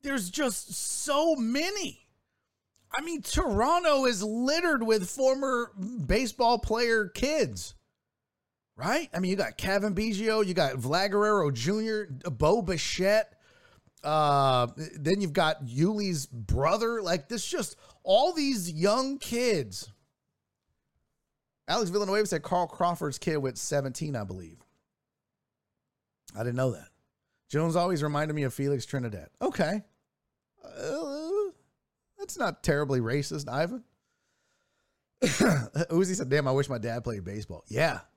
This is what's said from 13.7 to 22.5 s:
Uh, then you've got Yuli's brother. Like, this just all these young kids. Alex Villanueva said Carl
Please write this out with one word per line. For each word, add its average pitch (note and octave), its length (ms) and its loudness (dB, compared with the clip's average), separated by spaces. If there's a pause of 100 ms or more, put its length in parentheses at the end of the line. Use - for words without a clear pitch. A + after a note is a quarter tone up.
Uh, C#3+ 640 4 (320)
then E3 240 2
you've E3 100 -2
got D#3 320 2
Yuli's E3 640 0
brother. E3+ 720 0
Like, F3 280 0
this A3+ 180 -4
just D4+ 300 -4 (260)
all F4+ 320 6
these C4 360 0
young A3+ 460 2
kids. G#3+ 760 -2 (1800)
Alex G3 220 0
Villanueva G3+ 380 0
said E3 160 -4
Carl F3+ 240 0